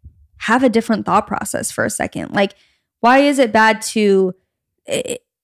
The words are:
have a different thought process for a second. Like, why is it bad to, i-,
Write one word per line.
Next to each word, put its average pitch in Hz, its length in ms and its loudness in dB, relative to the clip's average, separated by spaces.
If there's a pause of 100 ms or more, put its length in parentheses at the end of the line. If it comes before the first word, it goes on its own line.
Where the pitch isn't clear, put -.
(380)
have 247 240 0
a 262 60 4
different 220 380 -2
thought 196 200 0
process - 440 -8
for - 140 -4
a - 60 -4
second. - 420 -8
Like, 202 220 -2 (460)
why 247 180 4
is 285 200 2
it 240 140 2
bad 220 300 2
to, 196 520 0 (540)
i-, - 300 -6 (240)